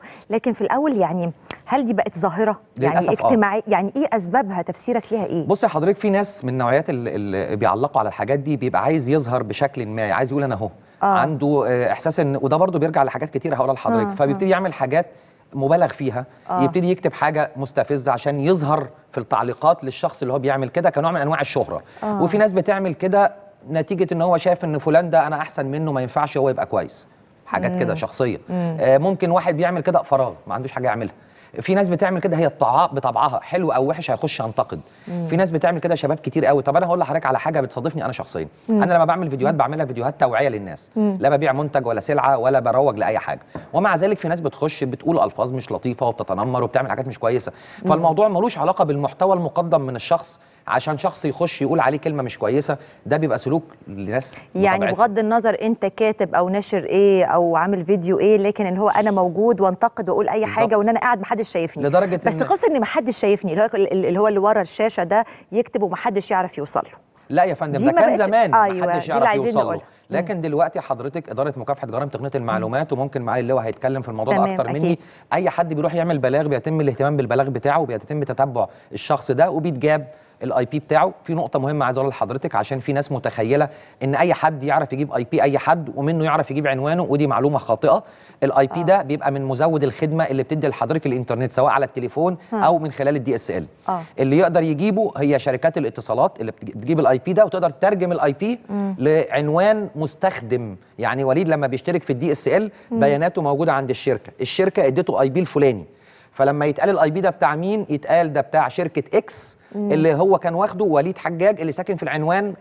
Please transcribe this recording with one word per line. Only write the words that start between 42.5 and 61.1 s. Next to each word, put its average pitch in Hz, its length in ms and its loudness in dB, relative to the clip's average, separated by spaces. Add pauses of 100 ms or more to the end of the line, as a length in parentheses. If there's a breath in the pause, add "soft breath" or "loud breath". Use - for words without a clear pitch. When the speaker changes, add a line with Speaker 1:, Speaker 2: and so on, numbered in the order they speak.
Speaker 2:
بروج 120 380 2
لأي 107 220 -2
حاجة. - 200 -6 (340 loud breath)
ومع 185 220 2
ذلك 190 220 0
في - 100 -8
ناس 170 120 -2
بتخش 147 440 -4
بتقول 143 360 -2
ألفاظ 113 340 -2
مش 127 180 -8
لطيفة 120 360 -4
وبتتنمر 113 560 -2
وبتعمل 127 260 0
حاجات 120 180 -4
مش 120 120 -10
كويسة. 120 320 -2 (320 loud breath)
Speaker 1:
مم. 185 60 0
Speaker 2:
فالموضوع 170 380 4
ملوش 208 300 0
علاقة 180 260 0
بالمحتوى 147 500 0
المقدم 170 480 0
من 131 140 -6
الشخص - 440 -2 (280 soft breath)
عشان 143 300 0
شخص 175 280 -4
يخش 160 360 -2
يقول 156 180 2
عليه 139 180 4
كلمة 147 260 -2
مش 123 140 -8
كويسة، 139 400 0 (280 loud breath)
ده 135 120 0
بيبقى 151 200 0
سلوك 156 260 -2 (240)
لناس 101 500 -6 (180 loud breath)
Speaker 1:
يعني 190 220 2
Speaker 2:
بطبيعتها. 196 300 2
Speaker 1:
بغض 208 120 -2
النظر 220 420 2
انت 226 240 0
كاتب 214 500 0
او 180 140 2
ناشر 196 340 -2
ايه 190 420 4
او 170 300 2
عامل 180 300 0
فيديو 180 340 0
ايه، 214 180 6
لكن 202 300 0
اللي 185 120 -2
هو 208 100 2
انا 214 220 2
موجود 190 500 2
وانتقد 180 480 0
واقول 196 200 0
اي 220 100 -2
Speaker 2:
بالظبط. 214 200 -2
Speaker 1:
حاجة 220 180 4
وان 208 120 2
انا 226 100 2
قاعد 240 220 0